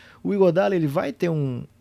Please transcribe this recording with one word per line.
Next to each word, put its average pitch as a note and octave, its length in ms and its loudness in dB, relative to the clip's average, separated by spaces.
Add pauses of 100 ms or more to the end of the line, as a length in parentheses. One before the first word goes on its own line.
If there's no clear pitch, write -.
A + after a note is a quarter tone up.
(240)
O F#3 100 -2
Iguodala, F#3+ 420 4
ele D#3+ 120 0
vai F#3 260 -4
ter F3 160 -2
um, C#3 340 -4 (180)